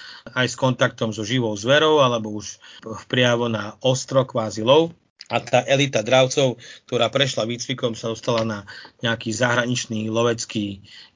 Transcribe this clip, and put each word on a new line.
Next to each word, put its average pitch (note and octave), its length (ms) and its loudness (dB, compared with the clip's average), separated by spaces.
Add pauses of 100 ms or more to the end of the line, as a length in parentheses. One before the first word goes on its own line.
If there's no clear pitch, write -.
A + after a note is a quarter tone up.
(360)
aj B2+ 160 0
s - 80 -12
kontaktom B2+ 560 0
so G#2+ 80 -6
živou A2 320 -2
zverou, D3 480 4
alebo A2 320 0
už - 240 -12 (240)
vpriamo A#2+ 640 0
na G#2 320 -6
ostro, C3 480 2
kvázi A2 400 -4
lov. E3 240 6 (340)
A A#2 160 -2
tá B2+ 240 2
elita C3+ 400 0
dravcov, B2+ 560 2 (240)
ktorá A#2 240 0
prešla C3 400 0
výcvikom, A#2+ 480 -6
sa A2+ 160 -6
dostala A2+ 320 -2
na G#2+ 140 -4 (420)
nejaký A2+ 320 -4
zahraničný A#2+ 800 -2
lovecký, A2 720 -2 (300)